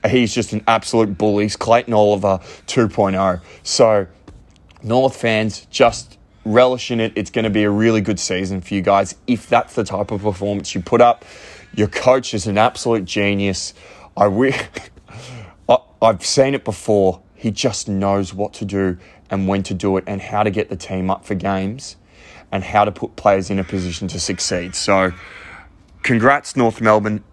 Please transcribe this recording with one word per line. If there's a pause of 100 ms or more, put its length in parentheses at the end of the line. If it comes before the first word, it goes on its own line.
He's
just
an
absolute
bully.
He's
Clayton
Oliver (260)
two
point
oh. (240)
So, (760)
North
fans,
just (280)
relish
in
it.
It's
gonna
be
a
really
good
season
for
you
guys (140)
if
that's
the
type
of
performance
you
put
up. (500)
Your
coach
is
an
absolute
genius. (440)
I
wi-, (580)
<laughs>
I, (240)
I've
seen
it
before. (140)
He
just
knows
what
to
do (320)
and
when
to
do
it
and
how
to
get
the
team
up
for
games (540)
and
how
to
put
players
in
a
position
to
succeed.
So, (920)
congrats,
North
Melbourne.